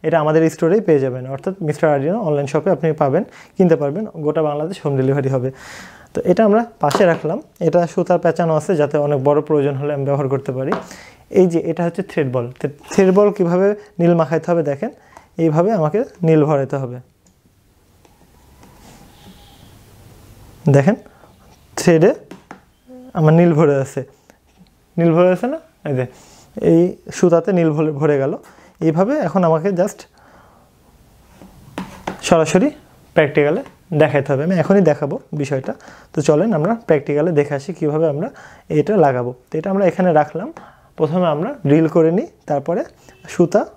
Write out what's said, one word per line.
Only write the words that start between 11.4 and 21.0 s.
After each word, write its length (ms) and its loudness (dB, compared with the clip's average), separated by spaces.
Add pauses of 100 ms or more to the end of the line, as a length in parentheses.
এই 120 6
যে 60 0 (120)
এটা 160 -4
হচ্ছে 240 -6
থ্রেড 240 -2
বল। 120 -2 (140)
তো 60 -6 (260)
থ্রেড 240 4
বল 200 6
কীভাবে 300 0 (340)
নীল 200 4
মাখাইতে 300 -2
হবে 200 0
দেখেন, 200 -6 (520)
এইভাবে 360 2
আমাকে 200 -2 (300)
নীল 200 4
ভরাইতে 340 -2
হবে। 160 -12 (3750)
দেখেন 200 4 (840)